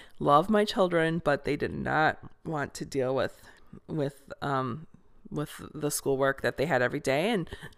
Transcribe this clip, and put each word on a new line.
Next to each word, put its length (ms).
love 300
my 160
children, 580
but 220
they 120
did 160
not 460
want 300
to 100
deal 300
with, 260
with, 460
um, 440
with 300
the 160
schoolwork 520
that 140
they 100
had 160
every 180
day, 300
and 180